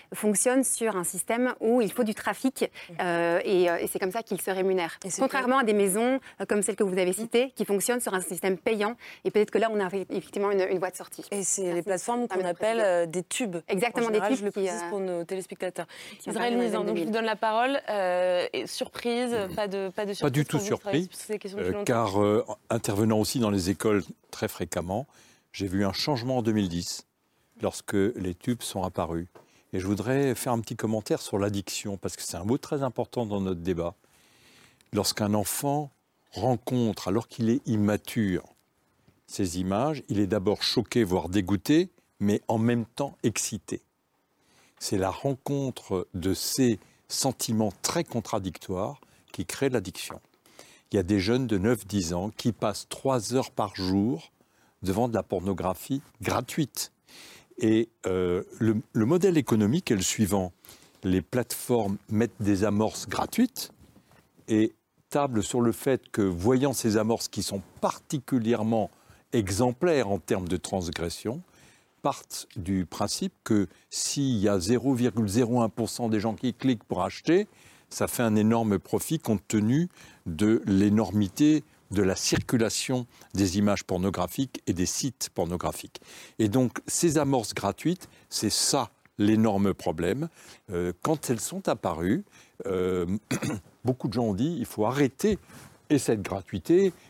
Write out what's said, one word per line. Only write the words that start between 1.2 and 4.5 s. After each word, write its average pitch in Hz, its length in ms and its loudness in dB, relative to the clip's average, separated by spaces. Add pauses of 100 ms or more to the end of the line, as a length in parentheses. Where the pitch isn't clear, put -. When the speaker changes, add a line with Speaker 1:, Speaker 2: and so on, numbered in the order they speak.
Speaker 1:
où 240 200 4
il 196 100 2
faut 247 120 0
du 214 100 0
trafic, - 560 -2 (300)
euh, 170 460 2
et, 180 240 4
euh, 170 80 2
et 175 100 -2
c'est - 120 -6
comme 185 120 -2
ça 226 100 -4
qu'ils 190 200 -6
se 208 100 -4